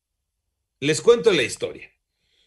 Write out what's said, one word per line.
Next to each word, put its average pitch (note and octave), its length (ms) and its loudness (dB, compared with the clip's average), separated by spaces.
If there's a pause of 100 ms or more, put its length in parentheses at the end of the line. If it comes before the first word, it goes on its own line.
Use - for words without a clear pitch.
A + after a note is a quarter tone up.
(800)
Les C#3+ 200 -2
cuento A3 320 4
la D3+ 100 0
historia. - 480 -10 (560)